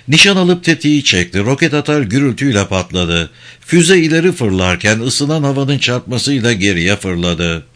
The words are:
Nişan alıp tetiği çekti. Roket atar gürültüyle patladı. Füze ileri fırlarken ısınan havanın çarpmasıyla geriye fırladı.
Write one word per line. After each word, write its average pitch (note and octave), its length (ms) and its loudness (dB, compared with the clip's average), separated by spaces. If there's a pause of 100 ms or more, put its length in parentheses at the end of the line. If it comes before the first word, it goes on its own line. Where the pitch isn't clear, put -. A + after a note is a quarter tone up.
Nişan F#3 280 4
alıp F3+ 280 2
tetiği D3 400 0
çekti. F2+ 340 0
Roket C3+ 360 0
atar D3 260 0
gürültüyle A#2+ 680 0
patladı. F2 640 -2 (300)
Füze F3+ 380 2
ileri E3 340 2
fırlarken G2 680 0
ısınan C#3+ 420 -2
havanın C#3 360 0
çarpmasıyla B2 760 -2
geriye F#2+ 440 0
fırladı. F2 680 -2 (120)